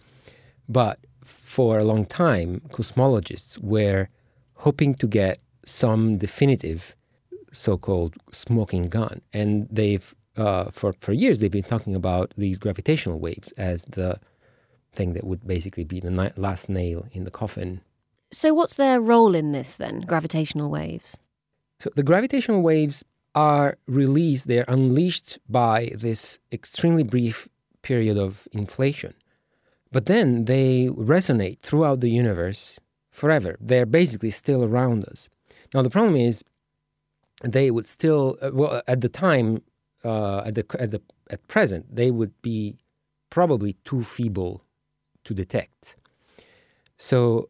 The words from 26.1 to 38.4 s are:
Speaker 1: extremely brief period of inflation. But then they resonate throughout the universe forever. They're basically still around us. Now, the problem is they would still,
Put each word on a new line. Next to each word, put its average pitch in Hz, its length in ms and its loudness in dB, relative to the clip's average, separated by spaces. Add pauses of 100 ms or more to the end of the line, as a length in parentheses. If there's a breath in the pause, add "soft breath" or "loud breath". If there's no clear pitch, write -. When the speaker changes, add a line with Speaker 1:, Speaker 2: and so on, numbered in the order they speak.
Speaker 1:
extremely 165 520 0
brief 117 440 -2 (360)
period 110 340 2
of 98 340 -4
inflation. 113 640 -4 (800)
But 123 140 0
then 143 360 4
they 127 460 2
resonate 117 720 0
throughout 147 400 2
the 120 80 2
universe 104 720 -2 (300)
forever. 143 500 0
They're 123 240 4
basically 117 460 2
still 131 300 0
around 117 440 2
us. - 240 -16 (440 soft breath)
Now, 135 80 2
the 127 80 2
problem 196 280 4
is 120 260 0 (1000)
they 131 260 2
would 113 160 -2
still, 143 540 0